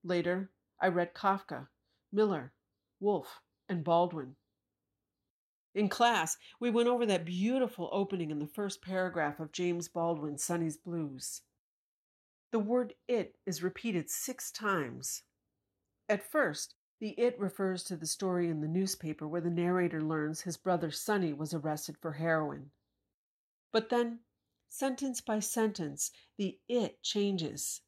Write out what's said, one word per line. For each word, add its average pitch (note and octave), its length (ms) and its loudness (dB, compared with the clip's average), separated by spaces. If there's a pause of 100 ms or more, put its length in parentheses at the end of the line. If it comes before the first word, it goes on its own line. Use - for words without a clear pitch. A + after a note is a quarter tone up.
Later, F3+ 480 0 (280)
I F#3+ 80 4
read F3 260 2
Kafka, F#3+ 540 -2 (440)
Miller, G3 420 2 (460)
Woolf, F#3+ 420 0 (260)
and E3+ 160 -2
Baldwin. E3 540 2 (1400)
In G3+ 160 2
class, A3 480 4 (220)
we A#3+ 100 0
went A#3 180 4
over A#3+ 180 4
that F3+ 200 2
beautiful G#3 640 0
opening F#3 400 0
in D3 80 -2
the D3+ 80 -2
first G3+ 340 -6
paragraph F3 580 -2
of D3+ 120 -6
James F3 360 0
Baldwin's D#3 560 -2
Sonny's E3 340 0
Blues. D3+ 640 -6 (1080)
The A3+ 80 2
word A#3 360 0 (120)
"it" A3 380 0
is E3 180 -4
repeated F3+ 460 -2
six - 420 -6
times. C#3+ 720 -2 (840)
At G#3 160 0
first, A3 520 -2 (260)
the G#3+ 180 -6
"it" A#3+ 180 2
refers F#3+ 460 -2
to F3+ 140 -6
the D#3+ 80 -8
story F3+ 420 2
in D#3 140 0
the D#3 80 0
newspaper E3 580 -2
where E3 140 -2
the F3 80 0
narrator F3 520 2
learns D#3 400 0
his F3 140 -4
brother E3+ 360 0
Sonny F#3 420 0
was D3+ 200 -4
arrested D3+ 440 -4
for D#3+ 160 -6
heroin. D3 580 0 (1040)
But A3 160 2
then, A#3 320 2 (480)
sentence C4+ 500 -2
by G#3+ 200 0
sentence, G3+ 720 -2 (260)
the F#3+ 200 -2 (120)
"it" - 340 0
changes. F#3+ 840 0